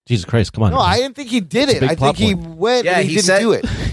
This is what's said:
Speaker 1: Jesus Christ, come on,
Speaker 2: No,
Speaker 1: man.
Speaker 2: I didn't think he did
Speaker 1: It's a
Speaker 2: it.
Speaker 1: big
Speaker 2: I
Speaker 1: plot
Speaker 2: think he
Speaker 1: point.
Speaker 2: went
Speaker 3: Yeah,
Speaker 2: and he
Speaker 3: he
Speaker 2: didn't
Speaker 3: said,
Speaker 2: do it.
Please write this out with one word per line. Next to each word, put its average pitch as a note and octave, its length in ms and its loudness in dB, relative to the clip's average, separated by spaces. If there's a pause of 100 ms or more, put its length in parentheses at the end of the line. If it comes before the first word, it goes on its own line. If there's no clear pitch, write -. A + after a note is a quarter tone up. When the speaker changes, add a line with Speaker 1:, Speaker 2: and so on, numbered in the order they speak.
Speaker 1:
Jesus G#2+ 220 -2
Christ, A#2 260 0
come A2 120 -2
on, F#2+ 80 2
Speaker 2:
No, - 40 0
Speaker 1:
man. - 100 2
Speaker 2:
I G3+ 120 2
didn't C4 180 -2
think C4 140 -10
he A#3+ 100 0
did A3 300 0
Speaker 1:
It's - 20 6
a F3+ 60 4
Speaker 2:
it. - 20 -2
Speaker 1:
big C3+ 100 0
Speaker 2:
I E3 40 0
Speaker 1:
plot - 240 0
Speaker 2:
think G#3+ 100 2
he G3+ 60 0
Speaker 1:
point. E3 240 -10
Speaker 2:
went A#3 260 0
Speaker 3:
Yeah, F3+ 140 0
Speaker 2:
and D#3 60 2
he C#3+ 40 -2
Speaker 3:
he D#3 60 -2
Speaker 2:
didn't G3 120 0
Speaker 3:
said, F#3 140 4
Speaker 2:
do A3+ 120 2
it. E3+ 120 0 (280)